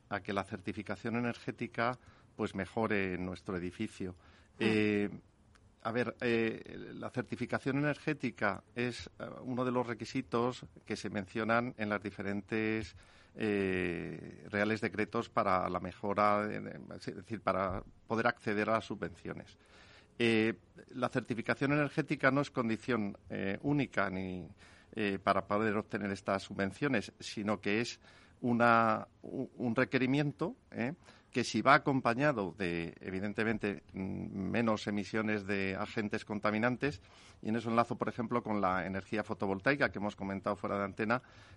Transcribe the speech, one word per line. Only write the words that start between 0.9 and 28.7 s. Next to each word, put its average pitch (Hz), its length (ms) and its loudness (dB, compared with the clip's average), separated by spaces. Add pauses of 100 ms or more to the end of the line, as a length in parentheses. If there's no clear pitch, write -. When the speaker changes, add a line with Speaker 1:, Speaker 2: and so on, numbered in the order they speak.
Speaker 1:
energética, 120 840 -2 (340)
pues, 107 220 -4
mejore 98 600 0
nuestro 92 400 -6
edificio. 90 600 -6 (420)
Speaker 2:
Mm. - 20 -6
Speaker 1:
Eh, 107 500 4 (760)
a 113 60 -2
ver, 113 300 -2
eh, 113 720 0
la 110 160 -8
certificación 123 640 -2
energética 139 880 0 (100)
es, 120 440 -4
eh, - 80 -8 (160)
uno 123 240 -2
de 127 40 2
los 123 160 2
requisitos 120 800 -2 (220)
que 107 100 -4
se 101 140 -6
mencionan 110 640 0
en 107 140 -2
las 104 120 0
diferentes, 107 920 -2 (400)
eh, 90 1120 -2
reales 104 300 2
decretos 104 480 -2
para 92 400 2
la 90 120 -2
mejora, 104 680 2
eh, 104 300 -8 (160)
es - 180 -10
decir, 95 280 -10
para 95 420 0 (240)
poder 113 180 2
acceder 107 440 0
a 110 60 4
las 107 100 -2
subvenciones. 90 720 -8 (600)
Eh, 113 360 4 (400)
la 123 160 -2
certificación 123 600 0
energética 147 580 2
no 139 100 4
es 139 100 -2
condición, 113 680 0 (100)
eh, 98 340 -2
única 139 460 2
ni, 92 400 -4 (440)
eh, 101 300 0
para 95 240 4
poder 104 300 2
obtener 104 360 -2
estas 98 320 -2
subvenciones, 98 760 -2
sino 104 420 -2
que 104 220 2
es - 180 -8 (400)
una, 117 680 6 (140)